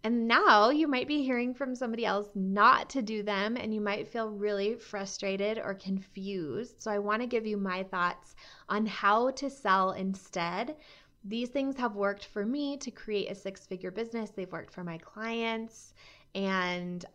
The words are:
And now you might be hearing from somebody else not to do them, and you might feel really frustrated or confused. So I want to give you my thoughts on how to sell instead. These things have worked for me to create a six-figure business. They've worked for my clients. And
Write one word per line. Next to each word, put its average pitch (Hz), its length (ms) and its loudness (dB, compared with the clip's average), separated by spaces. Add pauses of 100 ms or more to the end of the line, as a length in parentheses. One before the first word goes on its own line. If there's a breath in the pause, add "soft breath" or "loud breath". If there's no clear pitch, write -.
And 233 240 2
now 233 420 8
you 302 180 4
might 254 200 0
be 294 160 0
hearing 247 300 0
from 254 220 -4
somebody 233 300 -4
else 202 280 0
not 202 560 6
to 269 140 -2
do 214 180 -4
them, 202 340 0
and 220 160 -4
you 214 100 -2
might 208 260 -2
feel 226 220 -4
really 208 460 0
frustrated 196 840 -4
or 196 160 -4
confused. 190 1040 -6
So 220 80 -6
I 208 80 0
want 208 240 0
to 247 60 -4
give 233 180 -2
you 214 120 -2
my 190 260 -2
thoughts 180 520 -4 (320 loud breath)
on 214 200 0
how 214 440 4
to 277 160 -6
sell 190 440 2
instead. 190 840 -4 (480 loud breath)
These 233 260 -4
things 269 280 -2
have 233 180 -2
worked 202 280 0
for 208 220 -4
me 277 320 -2
to 262 140 -10
create - 380 -4
a 196 60 -8
six-figure 190 560 -10
business. 226 380 -6
They've 185 200 -8
worked - 220 -10
for 180 120 -12
my 165 160 -8
clients. 226 920 -6 (420 loud breath)
And 180 680 -2 (120)